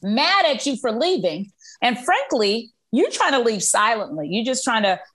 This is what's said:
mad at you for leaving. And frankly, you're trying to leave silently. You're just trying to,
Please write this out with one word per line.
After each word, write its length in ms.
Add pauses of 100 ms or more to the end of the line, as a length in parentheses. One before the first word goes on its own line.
mad 440
at 200
you 120
for 160
leaving. 580 (300)
And 180
frankly, 720 (240)
you're 180
trying 220
to 60
leave 220
silently. 680
You're 160
just 180
trying 200
to, 140 (180)